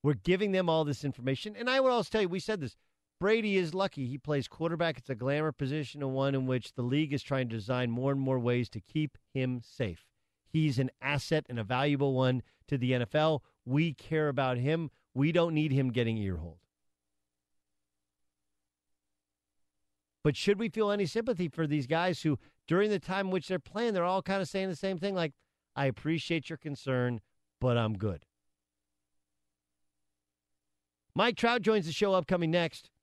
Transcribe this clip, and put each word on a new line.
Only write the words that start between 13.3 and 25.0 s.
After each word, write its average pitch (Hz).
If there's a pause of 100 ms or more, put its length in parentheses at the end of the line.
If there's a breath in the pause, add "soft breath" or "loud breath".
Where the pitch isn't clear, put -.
We 147
care 151
about 131
him. 151 (240)
We 143
don't 170
need 151
him 131
getting 113
earholed. 85 (3750)
But 147
should 202
we 226
feel 208
any 202
sympathy 214
for 160
these 143
guys 165
who, 147 (280 soft breath)
during 202
the 202
time 190
in 185
which 180
they're 185
playing, 220
they're 175
all 185
kinda 190
saying 190
the 170
same 190
thing, 196